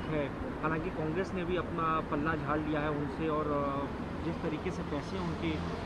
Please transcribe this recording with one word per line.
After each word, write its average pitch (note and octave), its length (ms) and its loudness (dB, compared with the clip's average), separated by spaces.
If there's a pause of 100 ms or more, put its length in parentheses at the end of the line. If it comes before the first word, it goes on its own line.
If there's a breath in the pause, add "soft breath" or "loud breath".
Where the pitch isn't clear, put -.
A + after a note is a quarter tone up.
(100)
है, C3+ 420 0 (100)
हालांकि D#3+ 280 0
कांग्रेस D#3+ 440 0
ने F3+ 100 0
भी F3 120 2
अपना D#3+ 440 2
पल्ला D#3 340 2
झाड़ D3 240 2
लिया D3+ 220 2
है D3+ 100 2
उनसे D3 380 0
और, D3+ 160 2
अ, C#3+ 800 0
जिस E3 100 0
तरीके D#3 360 -2
से E3+ 120 -2
पैसे D#3 360 -2
उनके, D#3+ 360 0 (300)